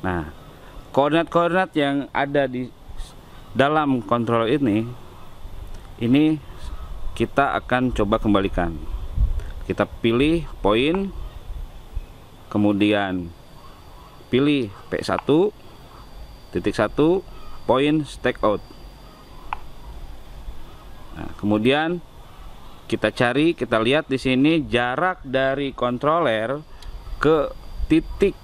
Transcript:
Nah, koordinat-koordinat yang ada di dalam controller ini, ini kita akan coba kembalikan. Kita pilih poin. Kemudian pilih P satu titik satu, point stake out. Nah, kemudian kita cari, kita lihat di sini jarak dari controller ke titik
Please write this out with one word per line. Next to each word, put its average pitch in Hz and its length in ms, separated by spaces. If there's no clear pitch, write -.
Nah, 85 240
koordinat-koordinat 170 800
yang 143 400
ada 139 320
di 127 240
dalam 139 540
controller 117 480
ini, 113 320
ini 147 380
kita 117 400
akan 127 400
coba 110 240
kembalikan. 95 560
Kita 95 240
pilih 143 560
poin. 151 480
Kemudian 101 800
pilih 135 400
P - 160
satu 156 480
titik 92 240
satu, 156 460
point 147 400
stake - 360
out. 104 200
Nah, - 180
kemudian 135 640
kita 110 240
cari, 135 400
kita 117 320
lihat 143 240
di 135 80
sini 135 480
jarak 123 640
dari 135 480
controller 123 880
ke 151 320
titik 160 420